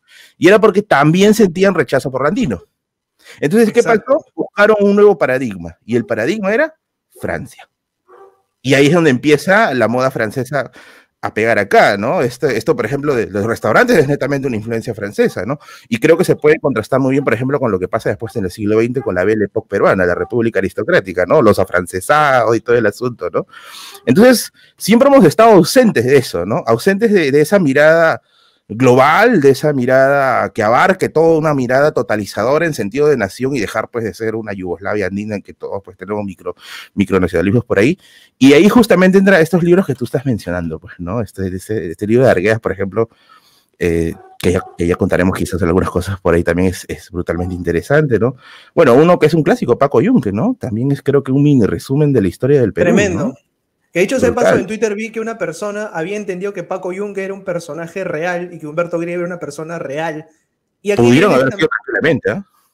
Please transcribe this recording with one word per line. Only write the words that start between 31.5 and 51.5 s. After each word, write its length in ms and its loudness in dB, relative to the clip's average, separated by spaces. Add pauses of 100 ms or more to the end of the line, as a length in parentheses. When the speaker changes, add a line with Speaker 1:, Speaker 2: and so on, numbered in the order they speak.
Speaker 1:
mirada 380 2
totalizadora 760 -2
en 80 -4
sentido 340 -2
de 80 2
nación 400 -4
y 40 -4
dejar, 280 -6
pues, 160 -8
de 80 -6
ser 220 -6
una 180 -10
Yugoslavia 540 -6
andina 300 -6
en 60 -10
que 120 -20
todos, 280 -12
pues, 140 -20
tenemos 260 -8
micro, 320 -12 (380)
micronacionalismos 720 0
por 140 -2
ahí. 200 0 (400)
Y 140 6
ahí 160 6
justamente 480 4
entra 240 4
estos 220 2
libros 240 2
que 80 -4
tú 100 -6
estás 220 -6
mencionando, 520 -4
pues, 200 -20
¿no? 240 -6
Este, 340 -8
este, 360 -8
este 140 -8
libro 200 4
de 40 6
Arguedas, 300 2
por 120 -6
ejemplo, 360 -4 (720)
eh, 360 -2 (240)
que 140 0
ya, 100 0 (140)
que 100 -2
ya 100 0
contaremos 380 0
quizás 280 -4
algunas 260 0
cosas 320 -6
por 140 0
ahí, 100 0
también 240 0
es, 200 -8
es 220 -14
brutalmente 440 -6
interesante, 640 -2
¿no? 180 -2 (380)
Bueno, 180 4
uno 260 6
que 100 2
es 60 0
un 100 0
clásico, 340 0
Paco 240 2
Yunque, 280 0
¿no? 300 -2
También 320 -4
es, 100 -4
creo 200 0
que, 100 -6
un 100 2
mini 220 4